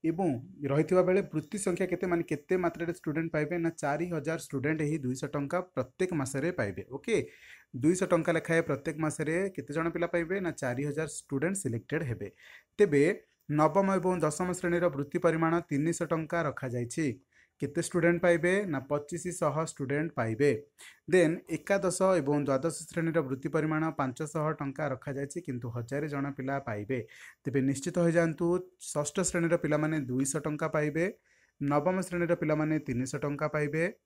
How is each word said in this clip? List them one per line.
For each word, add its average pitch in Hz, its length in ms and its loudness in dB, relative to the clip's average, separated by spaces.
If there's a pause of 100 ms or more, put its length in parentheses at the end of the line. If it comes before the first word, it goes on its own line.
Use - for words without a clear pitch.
ଏବଂ 165 260 0 (340)
ରହିଥିବା 156 400 4
ବେଳେ 185 180 4
ବୃତ୍ତି 156 380 -6
ସଂଖ୍ୟା 185 280 0
କେତେ, 180 200 -2
ମାନେ 170 160 2
କେତେ 185 340 -2
ମାତ୍ରାରେ 170 360 -2
ଷ୍ଟୁଡେଣ୍ଟ 160 380 -2
ପାଇବେ 151 260 0
ନା 165 120 2
ଚାରି 156 400 -2
ହଜାର 160 300 -2
ଷ୍ଟୁଡେଣ୍ଟ 151 420 -2
ଏହି 151 160 0
ଦୁଇଶହ 131 300 -4
ଟଙ୍କା 143 340 -2
ପ୍ରତ୍ୟେକ 185 520 -4
ମାସରେ 143 380 -2
ପାଇବେ। 101 380 -4
ଓକେ, 165 260 -4 (600)
ଦୁଇଶହ 170 320 2
ଟଙ୍କା 170 260 2
ଲେଖାଏଁ 165 280 2
ପ୍ରତ୍ୟେକ 151 380 -4
ମାସରେ 156 360 -2 (140)
କେତେ 147 240 -10
ଜଣ 165 160 0
ପିଲା 170 180 -2
ପାଇବେ 170 320 -2
ନା 175 120 -2
ଚାରି 131 340 -4
ହଜାର 147 220 -2
ଷ୍ଟୁଡେଣ୍ଟ 147 500 -2
ସିଲେକ୍ଟେଡ 123 460 -4
ହେବେ। 107 260 -4 (480)
ତେବେ 147 260 6 (460)
ନବମ 156 460 4
ଏବଂ 180 240 2
ଦଶମ 156 320 0
ଶ୍ରେଣୀର 175 380 0
ବୃତ୍ତି 143 300 -4
ପରିମାଣ 165 340 4 (160)
ତିନିଶହ 160 360 0
ଟଙ୍କା 160 380 -2
ରଖାଯାଇଛି। 127 640 -2 (540)
କେତେ 143 200 -2
ଷ୍ଟୁଡେଣ୍ଟ 170 400 2
ପାଇବେ? 175 300 4 (140)
ନା, 147 140 -2 (100)
ପଚିଶଶହ 151 680 -2 (100)
ଷ୍ଟୁଡେଣ୍ଟ 147 500 -2
ପାଇବେ। 117 360 2 (580)
ଦେନ୍ 170 260 6 (140)
ଏକାଦଶ 180 500 0 (180)
ଏବଂ 147 180 2 (100)
ଦ୍ୱାଦଶ 139 300 0 (140)
ଶ୍ରେଣୀର 165 320 0
ବୃତ୍ତି 135 280 -4
ପରିମାଣ 156 340 0 (160)
ପାଞ୍ଚଶହ 147 460 -2 (140)
ଟଙ୍କା 139 340 -4
ରଖାଯାଇଛି, 139 480 -6
କିନ୍ତୁ 123 280 -6
ହଜାରେ 127 380 -4
ଜଣ 143 240 -4
ପିଲା 139 280 -4
ପାଇବେ। 117 400 -4 (440)
ତେବେ 135 180 0
ନିଶ୍ଚିତ 139 380 -2
ହୋଇଯାଆନ୍ତୁ, 170 480 2 (320)
ଷଷ୍ଠ - 400 -4
ଶ୍ରେଣୀର 170 380 2
ପିଲାମାନେ 156 420 0
ଦୁଇଶହ 135 400 -2
ଟଙ୍କା 151 280 -4
ପାଇବେ, 156 380 0 (560)
ନବମ 147 400 2
ଶ୍ରେଣୀର 175 340 0
ପିଲାମାନେ 156 440 2
ତିନିଶହ 135 400 -4
ଟଙ୍କା 147 280 -2
ପାଇବେ 151 360 0 (220)